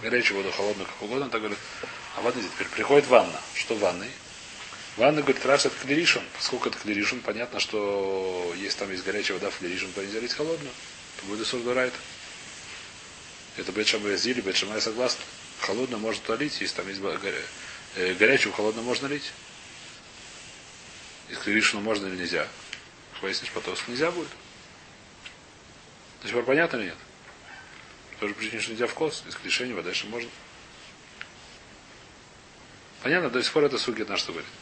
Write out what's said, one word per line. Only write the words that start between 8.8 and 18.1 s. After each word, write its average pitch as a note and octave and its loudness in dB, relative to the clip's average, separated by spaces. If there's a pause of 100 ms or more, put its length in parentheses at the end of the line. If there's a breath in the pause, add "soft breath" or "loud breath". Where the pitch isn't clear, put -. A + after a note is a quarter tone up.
есть F2+ -4
горячая G2 0
вода G2 -2
в - -6
клиришин, F#2 -4
то G2 -4
нельзя G2+ -4
лить A#2+ -2
холодную. D3+ -2 (480)
То G2+ -10
будет G#2 -4
Исур B2 0
Дорайт. B2 2 (1600 loud breath)
Это F#2 -4
Бет G#2 2
Шамай G#2 2
Зили, A#2+ 0
Бет F#2+ 0
Шамай G#2 0
согласны. A2+ 0 (400)
Холодную A#2 0
можно G#2+ 0
туда A2+ 0
лить, C#3+ 0
если F#2 -2
там F2+ -4
есть G2 -6
ба-, F#2+ 0
горя-, F#2+ -2 (540 loud breath)
э, F#2 2